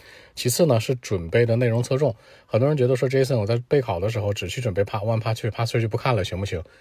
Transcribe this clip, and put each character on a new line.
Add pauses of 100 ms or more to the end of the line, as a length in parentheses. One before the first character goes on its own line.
(340)
其
次
呢
是
准
备
的
内
容
侧
重， (300)
很
多
人
觉
得
说，
“Jason，
我
在
备
考
的
时
候
只
去
准
备
part
one、
part
two、
part
three
就
不
看
了，
行
不
行？” (180)